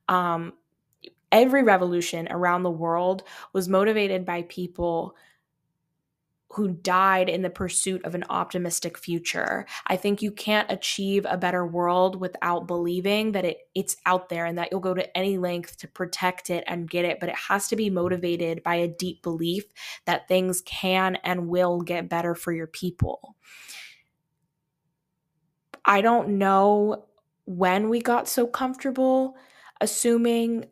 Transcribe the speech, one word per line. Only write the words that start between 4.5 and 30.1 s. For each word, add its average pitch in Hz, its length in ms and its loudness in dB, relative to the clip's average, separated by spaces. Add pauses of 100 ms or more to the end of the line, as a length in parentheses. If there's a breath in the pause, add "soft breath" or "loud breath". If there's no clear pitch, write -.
who 202 160 0
died 185 600 2
in 185 140 0
the 180 80 -2
pursuit 185 560 -4
of 165 80 -8
an 175 160 -6
optimistic 175 640 -4
future. - 720 -4 (200 loud breath)
I 185 100 0
think 202 260 -2
you 208 100 -2
can't 214 400 -2
achieve 196 560 -2
a 180 80 -2
better 180 300 0
world 180 520 2
without 175 480 -2
believing 180 640 0
that 190 120 0
it, 170 140 -2 (160)
it's 190 320 -4
out 185 240 2
there 170 160 -4
and 170 100 -4
that 170 140 -4
you'll 190 100 -2
go 185 140 -2
to - 200 -4
any 190 220 0
length 175 440 -4
to - 80 -16
protect 180 600 -4
it 175 180 -2
and 170 220 -6
get 175 160 0
it, - 160 -2
but 175 80 -4
it - 60 -6
has - 340 -2
to 226 80 -2
be 214 140 0
motivated 175 720 -2
by 175 140 0
a 175 120 0
deep 170 340 -8
belief 170 420 -2 (420 loud breath)
that 170 200 -2
things 185 360 2
can 185 540 0
and 180 320 -4
will 175 340 2
get 175 260 -4
better 170 260 -2
for 175 180 -6
your 165 140 -6
people. - 680 -6 (2500 loud breath)
I 202 160 6
don't 208 380 4
know 208 640 4 (400)
when 190 460 2
we 233 100 2
got 240 260 0
so 240 200 0
comfortable 262 880 -2 (440 loud breath)
assuming 233 920 2